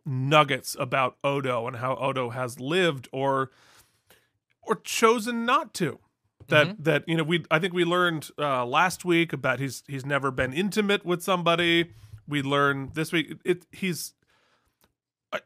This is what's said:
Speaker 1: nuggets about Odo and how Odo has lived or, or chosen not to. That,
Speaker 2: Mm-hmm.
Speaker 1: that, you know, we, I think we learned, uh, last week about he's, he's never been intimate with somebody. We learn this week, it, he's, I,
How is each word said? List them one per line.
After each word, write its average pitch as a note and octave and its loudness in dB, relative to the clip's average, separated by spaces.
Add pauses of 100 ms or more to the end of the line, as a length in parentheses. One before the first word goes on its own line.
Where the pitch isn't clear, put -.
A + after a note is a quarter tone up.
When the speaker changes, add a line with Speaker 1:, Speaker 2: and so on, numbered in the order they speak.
Speaker 1:
nuggets C#3 2
about C3 -2
Odo C3 -2
and B2+ -8
how B2+ -4
Odo C3 -2
has B2+ -8
lived D3 0
or, C3+ 0 (1120)
or F#3 -2
chosen A#3 2
not C4 0
to. C3+ -4 (520)
That, D3+ 6
Speaker 2:
Mm-hmm. F#3+ -10
Speaker 1:
that, D3 2
you E3 0
know, D#3+ 2
we, D#3+ 0
I D#3 4
think F3 -2
we F3 2
learned, E3+ 0
uh, C3+ 0
last D#3+ 0
week E3+ 2
about B2+ -2
he's, C3+ -6
he's C3+ -8
never C#3 0
been B2+ -2
intimate G3+ 0
with E3+ -2
somebody. E3+ 2 (340)
We C#3+ -2
learn C#3 0
this D#3 -4
week, D#3+ -2
it, F3+ 0
he's, - -6 (1200)
I, - -4